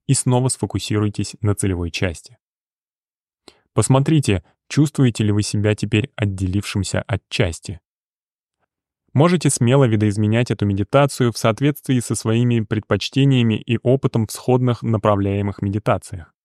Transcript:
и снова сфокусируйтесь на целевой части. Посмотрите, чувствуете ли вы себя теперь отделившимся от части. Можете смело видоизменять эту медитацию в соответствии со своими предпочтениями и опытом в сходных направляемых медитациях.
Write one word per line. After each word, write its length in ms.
и 80
снова 320
сфокусируйтесь 960
на 120
целевой 380
части. 480
Посмотрите, 680
чувствуете 560
ли 80
вы 120
себя 320
теперь 400
отделившимся 880
от 260
части. 500
Можете 360
смело 360
видоизменять 680
эту 140
медитацию 680
в 60
соответствии 600
со 160
своими 460
предпочтениями 960
и 260
опытом 460
в 40
сходных 520
направляемых 800
медитациях. 720